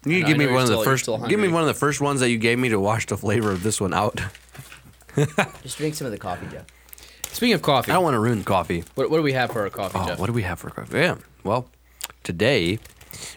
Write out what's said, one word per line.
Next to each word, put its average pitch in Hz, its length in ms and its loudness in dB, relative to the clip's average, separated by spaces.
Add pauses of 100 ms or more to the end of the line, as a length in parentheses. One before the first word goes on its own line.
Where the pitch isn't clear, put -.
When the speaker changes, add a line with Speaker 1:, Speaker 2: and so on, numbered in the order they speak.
Speaker 1:
You 165 120 2
Speaker 2:
I - 40 2
know, - 60 0
Speaker 1:
give 151 80 4
Speaker 2:
I - 40 2
Speaker 1:
me 147 60 4
Speaker 2:
know 127 60 2
Speaker 1:
one - 20 2
Speaker 2:
you're 127 100 4
Speaker 1:
of 123 40 4
the 110 60 4
Speaker 2:
still, 107 60 4
you're 107 60 0
Speaker 1:
first, 131 180 2
Speaker 2:
still 110 160 -2
Speaker 1:
give 113 80 -8
me - 20 0 (180)
Speaker 2:
hungry. - 60 0
Speaker 1:
one 165 100 2
of 151 40 2
the 120 60 2
first 143 280 0
ones 143 180 0
that 123 100 4
you 117 80 2
gave 117 220 2
me 127 100 0
to 107 100 2
wash 104 260 0
the 104 120 -4
flavor 107 340 0
of 92 120 -2
this 107 160 -2
one 92 140 0
out. 104 260 0 (960)
<laughs> - 0 - (480)
Speaker 3:
Just - 140 -12
drink 151 180 -4
some 151 100 -8
of 120 60 -6
the 101 60 -8
coffee, 90 300 -8
Jeff. - 180 -14 (640)
Speaker 2:
Speaking 233 220 2
of 160 80 2
coffee, 131 300 2
Speaker 1:
I 156 40 4
don't 185 80 4
wanna 139 160 4
ruin 110 240 2
coffee. 90 400 0 (120)
Speaker 2:
what, 127 140 0
what 156 80 2
do 165 60 2
we 139 100 2
have 123 180 0
for 110 100 -2
our 98 80 -4
coffee, 95 300 -4
Speaker 1:
Oh, 95 80 -2
Speaker 2:
Jeff? 85 120 -4
Speaker 1:
what 92 80 0
do 117 60 0
we 117 100 0
have 87 160 -6
for - 100 -14
coffee? - 280 -8
Yeah. 160 180 2 (280)
Well, 117 260 -2 (540)
today 95 560 2 (580)